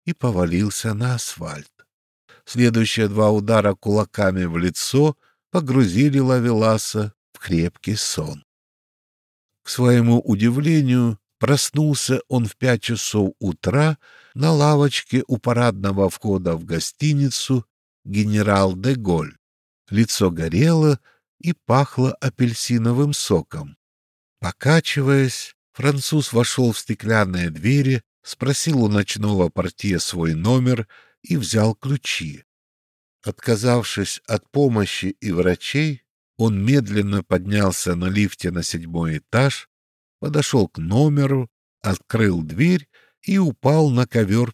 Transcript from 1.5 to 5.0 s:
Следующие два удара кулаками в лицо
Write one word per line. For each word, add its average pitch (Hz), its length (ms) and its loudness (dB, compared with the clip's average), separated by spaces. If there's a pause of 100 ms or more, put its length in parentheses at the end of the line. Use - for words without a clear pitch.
Следующие 117 600 2
два 104 240 2
удара 104 420 2
кулаками 101 720 -2
в 85 140 -4
лицо 131 580 0 (340)